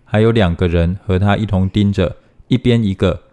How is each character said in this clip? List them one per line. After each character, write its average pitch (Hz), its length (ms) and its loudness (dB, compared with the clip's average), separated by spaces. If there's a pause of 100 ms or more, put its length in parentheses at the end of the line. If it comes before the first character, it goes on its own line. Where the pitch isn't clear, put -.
还 - 160 -2
有 113 120 4
两 113 220 2
个 90 140 0
人 85 380 0
和 92 120 0
他 101 200 0
一 110 80 -4
同 95 240 -2
钉 101 240 0
着， 92 240 -2 (300)
一 123 100 2
边 117 260 0
一 98 100 -2
个， 92 400 -2